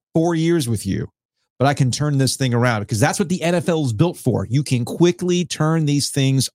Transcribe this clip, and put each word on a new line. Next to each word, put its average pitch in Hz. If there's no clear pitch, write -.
four 170
years 165
with 113
you, 90
but 127
I 143
can 131
turn 143
this 135
thing 127
around," 117
because 101
that's 156
what 196
the 165
N 170
F 175
L 160
is 123
built 165
for. 101
You 139
can 120
quickly 175
turn 156
these 143
things 135